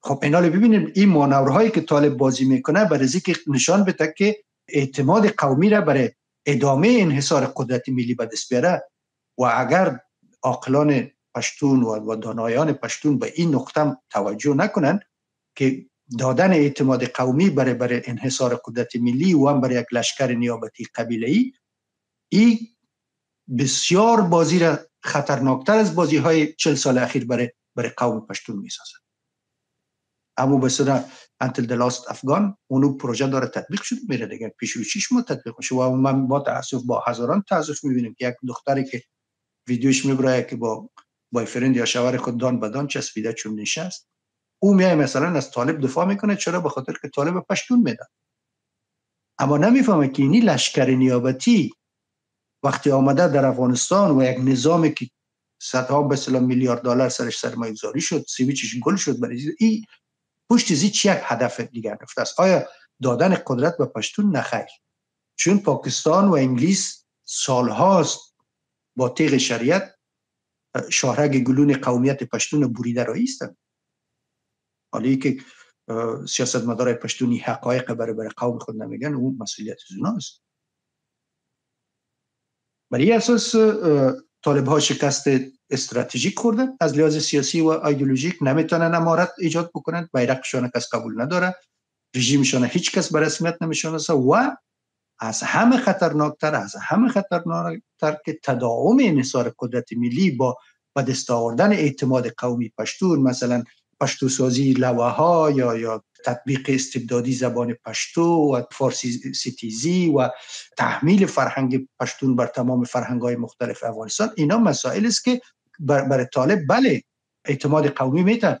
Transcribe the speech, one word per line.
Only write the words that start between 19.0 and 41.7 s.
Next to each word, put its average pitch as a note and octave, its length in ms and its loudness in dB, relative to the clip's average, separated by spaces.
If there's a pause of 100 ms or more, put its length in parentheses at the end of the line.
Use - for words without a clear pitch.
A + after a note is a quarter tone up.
و C#3 140 6
هم C3+ 120 4
برای B2 200 0
یک A#2 120 -8
لشکر B2 400 -2
نیابتی A#2 640 -4
قبیله‌ای، A#2+ 580 0 (760)
این A3+ 400 4 (880)
بسیار G3+ 640 2
بازی E3 360 4
را D#3+ 200 2 (240)
خطرناکتر C3+ 760 0
از F#3+ 160 2
بازی‌های D#3 580 2
چهل D3+ 220 0
سال B2+ 240 0
اخیر B2 260 -2
برای، A#2+ 260 -2 (240)
برای A#2 220 -4
قوم A2+ 240 -2
پشتون G#2 360 -12
می‌سازد. - 440 -16 (1400)
اما C3+ 200 2
به C3 120 2
صورت C3 440 -2 (320)
Until B2 220 -4
the B2 240 0
Last - 140 -10
Afghan، F#3+ 500 -2 (120)
اونو C3+ 260 2
پروژه B2 340 -4
داره C3+ 200 -2
تطبیق - 360 -8
شده - 260 -6
میره A#2 180 -4
دیگه، G#3+ 220 -10
پیش - 220 -10
روی A2+ 140 -6
چشم - 300 -4
ما A#3+ 80 2
تطبیق B2 360 -8
می‌شه. - 160 -6
و B2+ 160 0
من C3+ 360 2
با C#3 140 0
تأسف، B2+ 460 -6
با A2+ 200 -2
هزاران B2 420 -2
تأسف D#3+ 360 -4
می‌بینیم B2 300 -2
که B2 140 -6
یک B2 60 -6 (140)
دختری C3+ 360 -4
که - 180 -10 (640)
ویدیوش B2+ 360 0
می‌بره C3 380 2
که B2 140 -8
با A2+ 340 -6 (420)
بایفرند A#2+ 440 -2